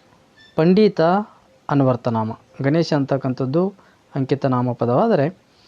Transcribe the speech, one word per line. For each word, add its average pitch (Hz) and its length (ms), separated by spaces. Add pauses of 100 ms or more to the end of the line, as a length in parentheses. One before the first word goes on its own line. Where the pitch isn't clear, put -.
(560)
ಪಂಡಿತ 185 460 (680)
ಅನ್ವರ್ಥನಾಮ. 123 640 (300)
ಗಣೇಶ 156 320
ಅಂತಕ್ಕಂಥದ್ದು 139 800 (420)
ಅಂಕಿತನಾಮ 127 580
ಪದವಾದರೆ 147 560 (380)